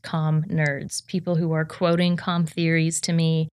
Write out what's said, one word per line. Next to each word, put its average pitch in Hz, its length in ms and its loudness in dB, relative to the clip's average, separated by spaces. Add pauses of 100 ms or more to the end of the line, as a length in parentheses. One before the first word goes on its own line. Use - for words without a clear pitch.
comm 156 480 0
nerds, 147 560 -2
people 175 300 -2
who 160 160 0
are 160 120 2
quoting 175 520 2
comm 170 320 -2
theories 165 540 0
to 175 100 -2
me, 160 440 2